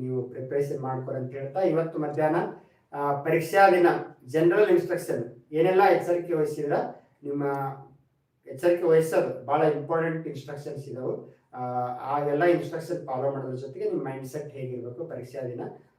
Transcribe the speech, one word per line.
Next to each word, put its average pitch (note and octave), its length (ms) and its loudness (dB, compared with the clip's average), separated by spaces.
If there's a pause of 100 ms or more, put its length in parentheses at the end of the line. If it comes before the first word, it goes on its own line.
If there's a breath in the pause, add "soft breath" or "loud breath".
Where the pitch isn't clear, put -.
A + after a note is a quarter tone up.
ನೀವು B2+ 220 -4
ಪ್ರಿಪರೇಷನ್ C#3 580 -4
ಮಾಡ್ಕೊರಿ C3 360 -6
ಅಂತ B2+ 160 -6
ಹೇಳ್ತಾ, C#3 280 -6
ಇವತ್ತು D#3+ 380 0
ಮಧ್ಯಾಹ್ನ, D#3 380 0 (560 loud breath)
ಆ, C#3+ 300 -2
ಪರೀಕ್ಷಾ F#3 480 6
ದಿನ F3 160 6 (400)
ಜನರಲ್ F3 440 4
ಇನ್‌ಸ್ಟ್ರಕ್ಷನ್ - 540 0 (280)
ಏನೆಲ್ಲ F#3 320 4
ಎಚ್ಚರಿಕೆ E3+ 500 2
ವಹಿಸಿದ್ರ, D3 380 -2 (500 loud breath)
ನಿಮ್ಮ C#3+ 200 -4 (1040)
ಎಚ್ಚರಿಕೆ F3 380 2
ವಹಿಸೋದು D#3+ 600 2
ಭಾಳ D3+ 160 2
ಇಂಪಾರ್ಟೆಂಟ್ D#3+ 640 0
ಇನ್‌ಸ್ಟ್ರಕ್ಷನ್ಸ್ C#3 640 -10
ಇದಾವೆ. B2 520 -8 (140)
ಆ, B2+ 60 -10 (260)
ಆ C3+ 380 -4
ಎಲ್ಲ D3 200 0
ಇನ್‌ಸ್ಟ್ರಕ್ಷನ್ E3 640 0
ಫಾಲೋ C3 240 -2
ಮಾಡೋದ್ರ B2+ 240 -6
ಜೊತೆಗೆ G3 360 -6
ನಿಮ್ಮ C#3+ 180 -4
ಮೈಂಡ್‌ಸೆಟ್ C3+ 440 -10
ಹೇಗಿರ್ಬೇಕು B2 520 -10
ಪರೀಕ್ಷಾ B2+ 440 -10
ದಿನ, B2 120 -10 (380 loud breath)